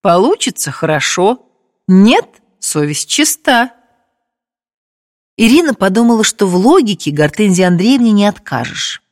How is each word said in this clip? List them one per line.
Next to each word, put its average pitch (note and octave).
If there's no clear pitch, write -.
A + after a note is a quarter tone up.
Получится G3
хорошо. F3
Нет, G#3
совесть D3
чиста». B3+
Ирина C4+
подумала, A3
что -
в F3+
логике G#3
Гортензии F3
Андреевне G#3+
не G3+
откажешь. -